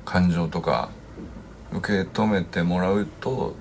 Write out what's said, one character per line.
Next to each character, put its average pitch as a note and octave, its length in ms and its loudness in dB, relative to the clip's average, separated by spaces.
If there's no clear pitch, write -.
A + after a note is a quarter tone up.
感 F2+ 260 4
情 E2+ 160 2
と - 140 -2
か、 A#1+ 300 0
受 F#2+ 320 0
け - 40 -6
止 G#2+ 200 2
め G2 140 2
て F2 200 -2
も F2 180 2
ら F#2 120 2
う G2+ 160 2
と - 400 -2